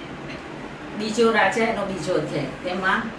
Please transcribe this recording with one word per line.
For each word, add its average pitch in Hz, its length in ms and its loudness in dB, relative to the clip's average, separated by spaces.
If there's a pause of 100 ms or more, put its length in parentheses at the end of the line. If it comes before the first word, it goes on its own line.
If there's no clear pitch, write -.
(1000)
બીજો 220 340 4
રાજા, 214 320 4
એનો 208 220 0
બીજો 185 280 -2
અધ્યાય. 147 300 0
તેમાં 190 580 0 (160)